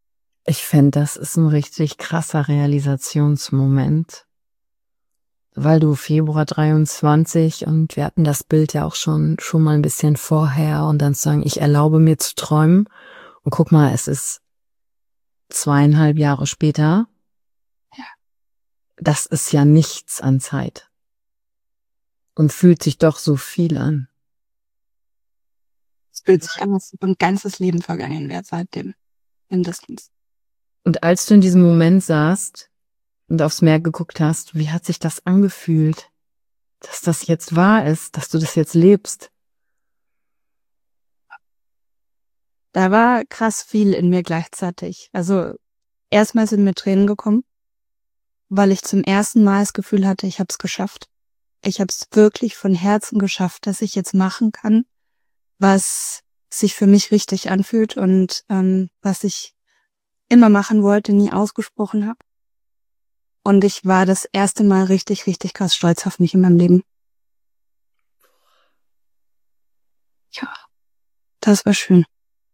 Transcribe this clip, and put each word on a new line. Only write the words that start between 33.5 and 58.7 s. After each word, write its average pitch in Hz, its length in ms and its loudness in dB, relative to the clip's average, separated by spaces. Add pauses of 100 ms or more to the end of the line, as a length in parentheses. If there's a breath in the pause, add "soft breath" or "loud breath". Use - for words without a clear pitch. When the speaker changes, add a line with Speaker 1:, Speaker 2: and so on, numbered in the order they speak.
Speaker 1:
Meer 156 180 4
geguckt 165 420 -6
hast, 160 340 -4
wie 156 160 -4
hat 170 160 -8
sich 165 120 -6
das - 280 -8
angefühlt, 170 840 0 (720)
dass - 220 -18
das - 240 -4
jetzt 165 280 -4
wahr 190 300 4
ist, 156 320 -4
dass - 140 -10
du 160 80 -2
das 160 160 -4
jetzt 156 180 -2
lebst? 190 580 2 (3500)
Speaker 2:
Da 185 180 0
war 226 360 2
krass - 360 -6
viel 208 300 0
in 175 160 0
mir 180 140 0
gleichzeitig. 175 920 -10
Also 180 420 -4 (540)
erstmal 220 380 0
sind 202 180 0
mir 190 100 0
Tränen 196 320 0
gekommen, 208 380 -2 (1040)
weil 196 240 2
ich 185 100 -2
zum 196 200 -2
ersten 202 420 0
Mal 196 160 2
das 202 140 -4
Gefühl 196 320 -2
hatte, 196 200 -4
ich 185 140 -8
hab's - 160 -8
geschafft. - 540 -10 (500)
Ich 202 220 -4
hab's - 300 -8
wirklich 214 440 2
von 190 180 -2
Herzen 208 440 -2
geschafft, 190 480 -4
dass 202 160 -6
ich 208 120 -6
jetzt 190 200 -6
machen 190 380 0
kann, 220 340 0 (720)
was - 640 0 (260)
sich - 260 -2
für 208 120 0
mich 196 240 6
richtig 196 400 -2
anfühlt 214 480 -2
und, 185 500 0
ähm, 190 400 -2 (140)